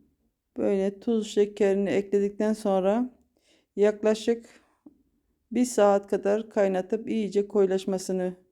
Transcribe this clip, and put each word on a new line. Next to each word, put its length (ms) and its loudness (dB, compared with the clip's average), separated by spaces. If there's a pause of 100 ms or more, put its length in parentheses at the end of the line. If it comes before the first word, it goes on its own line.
(560)
Böyle 440 -2
tuz 300 -2
şekerini 600 0
ekledikten 640 0
sonra 580 0 (680)
yaklaşık 840 0 (920)
bir 120 2
saat 460 2
kadar 400 -2
kaynatıp 580 -2
iyice 400 -2
koyulaşmasını 880 -2 (160)